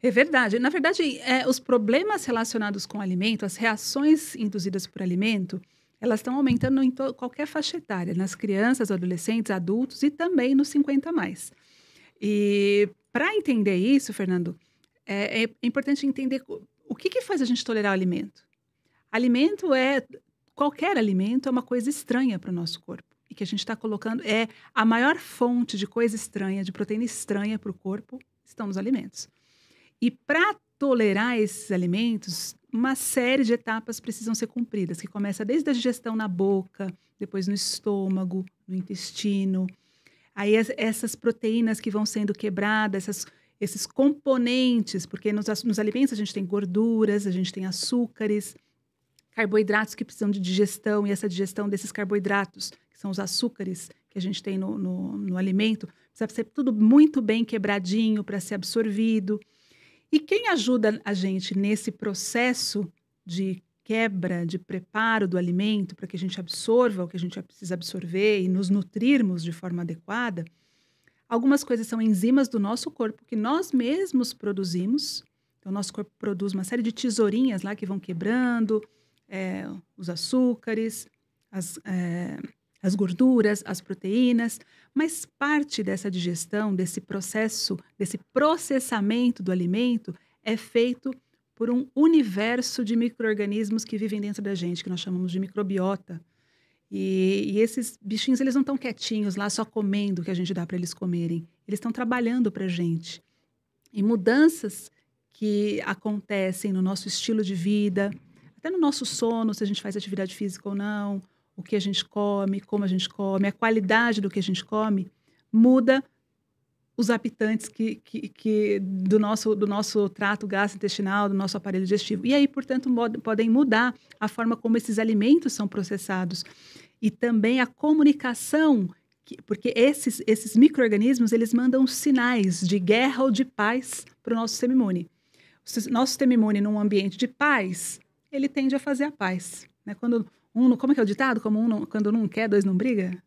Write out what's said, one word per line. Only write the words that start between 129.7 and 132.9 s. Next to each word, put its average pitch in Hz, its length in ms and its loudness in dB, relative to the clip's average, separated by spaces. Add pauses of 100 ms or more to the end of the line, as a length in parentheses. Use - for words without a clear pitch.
esses, 262 500 2
esses 214 300 0
micro-organismos, 233 800 6
eles 226 200 2
mandam 254 320 4
sinais 240 800 2
de 196 140 2
guerra 240 460 2